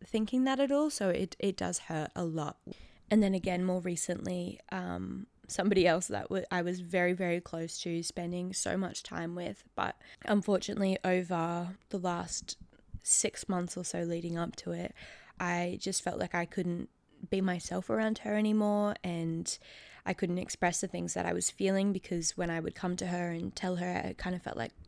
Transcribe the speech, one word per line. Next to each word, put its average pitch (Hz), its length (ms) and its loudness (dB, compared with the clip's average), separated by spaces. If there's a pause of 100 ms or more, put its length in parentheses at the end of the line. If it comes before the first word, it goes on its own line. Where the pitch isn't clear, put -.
thinking 233 400 2
that 269 140 2
at 277 120 4
all. 294 180 4
So 202 200 2
it, 180 300 2
it 196 180 0
does 180 220 -2
hurt 156 360 -4
a 180 80 -2
lot. 160 340 -2 (520)
And 214 120 8
then 196 120 6
again, 180 300 0
more 185 180 2
recently, 180 800 -2 (120)
um, 190 560 -6 (200)
somebody 190 380 4
else 175 220 4
that 101 160 -4
w-, - 280 -2
I 180 100 2
was 180 180 0
very, 180 340 2
very 180 260 2
close 165 420 -6
to 170 200 -2
spending 175 520 -4
so - 240 0
much 185 260 -2
time 170 320 -6
with. 180 280 -8 (120)
But - 200 0 (300)
unfortunately, 196 800 2
over 175 720 0 (120)
the 202 100 -2
last 175 580 -4 (460)
six - 440 2
months 180 300 0
or 185 60 -4
so 175 180 -2
leading 170 360 -2
up 170 200 -2
to - 140 -6
it, 170 220 -4 (460)
I 175 420 0
just - 220 -2
felt - 160 -2
like - 140 -2
I 175 120 0
couldn't 175 440 -2 (400)
be 196 120 2
myself 180 480 0
around 220 300 2
her 208 160 -2
anymore, 208 680 4
and 165 540 -2 (480)
I 185 80 0
couldn't 175 240 0
express - 440 0
the 196 60 -2
things 175 280 -4
that 175 100 0
I 175 80 0
was - 160 0
feeling, 196 420 2
because 180 460 -2
when 175 120 0
I 165 100 0
would 170 160 -4
come 180 220 -2
to 185 100 -2
her 175 240 0
and 170 240 -4
tell 180 220 -2
her, 175 280 -2
I 185 80 -4
kind 180 220 -4
of 175 60 -6
felt - 160 -6
like - 140 -4 (160)